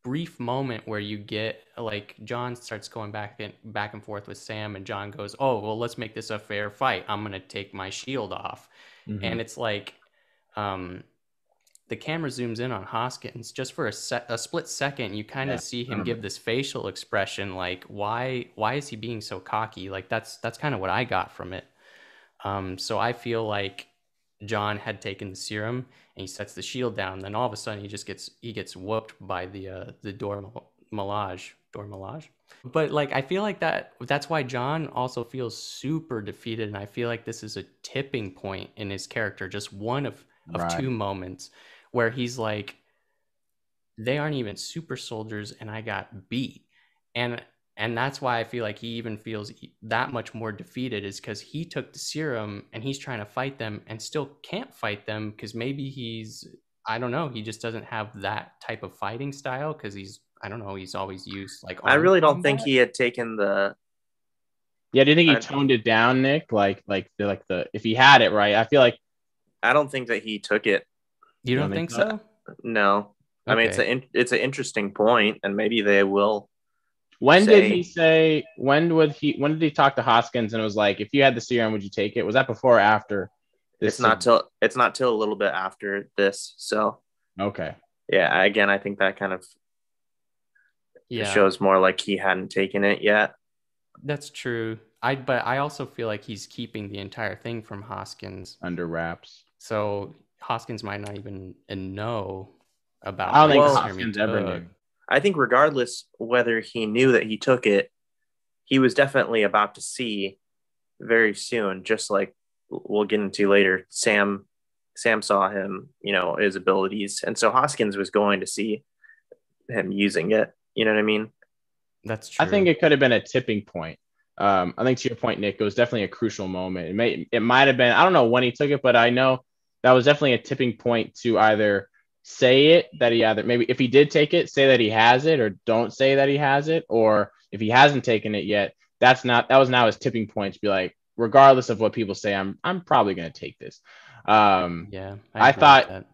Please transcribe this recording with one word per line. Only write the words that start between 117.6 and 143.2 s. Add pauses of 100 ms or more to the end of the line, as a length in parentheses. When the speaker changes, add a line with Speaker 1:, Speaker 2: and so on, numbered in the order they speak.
Speaker 3:
was
going
to
see (840)
him
using
it. (220)
You
know
what
I
mean? (720)
Speaker 1:
That's (100)
Speaker 2:
I
think
Speaker 1:
true.
Speaker 2:
it
could
have
been
a
tipping
point. (400)
Um,
I
think
to
your
point,
Nick,
it
was
definitely
a
crucial
moment.
It
may,
it
might
have
been,
I
don't
know
when
he
took
it,
but
I
know (400)
that
was
definitely
a
tipping
point
to
either (360)
say
it, (100)
that
he
either,
maybe
if
he
did
take
it,
say
that
he
has
it,
or (160)
don't
say
that
he
has
it,
or (220)
if
he
hasn't
taken
it
yet, (260)
that's
not,
that
was
now
his
tipping
point
to
be
like, (200)
"Regardless
of
what
people
say,
I'm,
I'm
probably
gonna